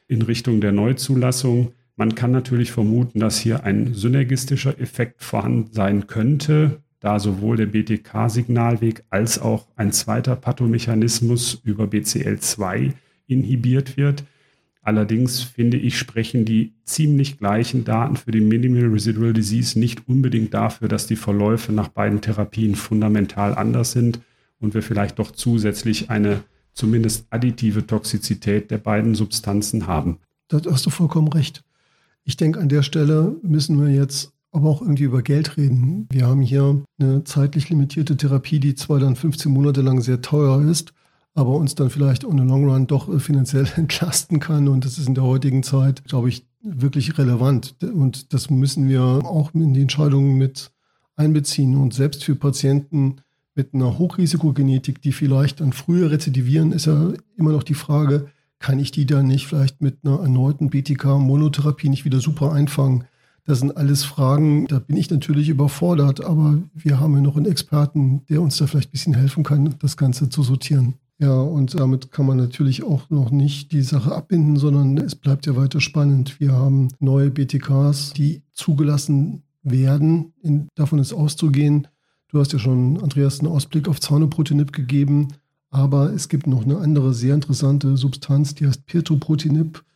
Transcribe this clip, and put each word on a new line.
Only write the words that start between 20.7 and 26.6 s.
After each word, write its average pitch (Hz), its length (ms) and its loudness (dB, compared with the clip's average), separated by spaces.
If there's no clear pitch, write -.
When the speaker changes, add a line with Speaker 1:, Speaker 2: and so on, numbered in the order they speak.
Speaker 1:
dass 104 200 -4
die 110 80 -2
Verläufe 107 560 0
nach 107 160 -2
beiden 104 340 -2
Therapien 107 540 -2
fundamental 104 800 0
anders 117 380 -2
sind 117 260 0
und 107 160 -4
wir 110 80 -2
vielleicht 101 340 -4
doch 107 140 -4
zusätzlich 110 800 -2
eine 104 320 0